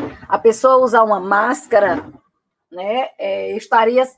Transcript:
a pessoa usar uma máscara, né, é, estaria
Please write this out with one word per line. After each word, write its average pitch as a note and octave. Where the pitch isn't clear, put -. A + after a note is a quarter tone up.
a G3+
pessoa C4
usar A3+
uma G#3+
máscara, G3+
né, G#3
é, G3
estaria A#3+